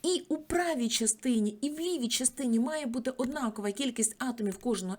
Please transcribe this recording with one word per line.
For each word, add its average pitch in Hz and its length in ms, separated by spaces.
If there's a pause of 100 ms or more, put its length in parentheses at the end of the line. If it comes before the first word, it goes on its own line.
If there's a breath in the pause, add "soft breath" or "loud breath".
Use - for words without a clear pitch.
і 359 240
у 311 100
правій 311 520
частині, 220 720
і 277 80
в 302 100
лівій 330 280
частині 240 520
має 302 260
бути 247 320
однакова 240 540
кількість 226 460
атомів 226 400
кожного 190 420